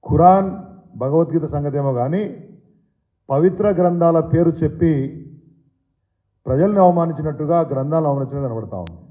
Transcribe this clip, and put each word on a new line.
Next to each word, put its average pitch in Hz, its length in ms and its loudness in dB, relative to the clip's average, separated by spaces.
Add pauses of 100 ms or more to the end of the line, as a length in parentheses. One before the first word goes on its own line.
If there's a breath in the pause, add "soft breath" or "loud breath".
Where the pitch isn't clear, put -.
ఖురాన్, 185 460 4 (520)
భగవద్గీత 156 420 0 (100)
సంగతేమో 143 360 -2 (100)
కానీ, 160 220 -2 (1040)
పవిత్ర 180 380 2 (140)
గ్రంథాల 170 380 2 (140)
పేరు 170 200 2 (100)
చెప్పి 160 300 0 (1500)
ప్రజల్ని 185 380 2
అవమానించినట్టుగా, 165 760 0 (140)
గ్రంథాలను 147 380 -2
అవమానించినట్టు 139 380 -4
కనబడతా 107 360 -8
ఉంది. - 140 -16 (120)